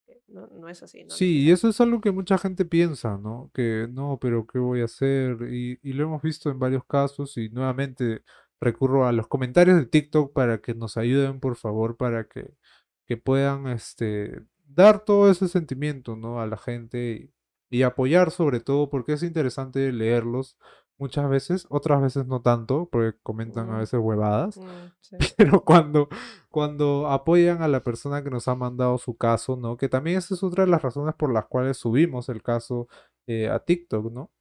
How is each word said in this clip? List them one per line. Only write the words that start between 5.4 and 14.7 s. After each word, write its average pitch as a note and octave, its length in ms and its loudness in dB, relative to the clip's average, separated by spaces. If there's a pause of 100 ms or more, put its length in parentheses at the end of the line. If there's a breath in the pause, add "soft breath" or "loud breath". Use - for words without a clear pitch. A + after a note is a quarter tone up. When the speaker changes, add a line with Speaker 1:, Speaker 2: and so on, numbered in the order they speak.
Speaker 2:
Y, B2 320 -6
y C3+ 100 -8
lo C#3+ 120 -2
hemos D#3 160 -6
visto D#3 280 -4
en C3 100 -6
varios C3 260 0
casos C#3 520 -2
y A2 120 -6
nuevamente B2+ 760 -4 (400 soft breath)
recurro B2+ 440 2
a A#2+ 40 2
los A2+ 160 0
comentarios D3+ 500 4
de C3+ 80 4
TikTok D3+ 480 0
para A#2 280 0
que A#2 120 -6
nos A#2 240 -8
ayuden, C3+ 420 0
por B2+ 160 -4
favor, A2+ 420 -4
para A#2 300 -4
que, - 260 -14 (520 soft breath)
que A#2 120 -4
puedan, C#3 500 0
este, G#2+ 760 -6 (240)
dar G3+ 400 6